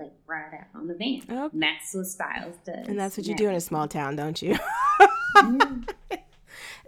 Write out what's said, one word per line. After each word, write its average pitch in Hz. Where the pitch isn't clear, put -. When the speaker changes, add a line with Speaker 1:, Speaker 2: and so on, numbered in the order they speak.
Speaker 1:
like, 139
ride 156
out -
on 156
the 175
van. 226
Speaker 2:
Okay. 233
Speaker 1:
And 156
that's 156
what 190
Styles -
does. -
Speaker 2:
And 202
that's 196
what -
you 214
Speaker 1:
Yeah. -
Speaker 2:
do 214
in 185
a 170
small 151
town, 147
don't 156
you? -
<laughs> 679
Speaker 1:
Yeah. 254